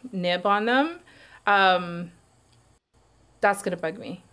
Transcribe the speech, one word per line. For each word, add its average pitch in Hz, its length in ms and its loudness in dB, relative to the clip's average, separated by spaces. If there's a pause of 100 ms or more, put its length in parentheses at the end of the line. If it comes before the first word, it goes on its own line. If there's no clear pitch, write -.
(120)
nib 180 340 -2
on 208 200 2
them. 294 340 0 (480)
Um, 180 640 2 (1300)
that's 202 220 0
gonna 180 140 -6
bug 165 220 -6
me. - 240 -14 (100)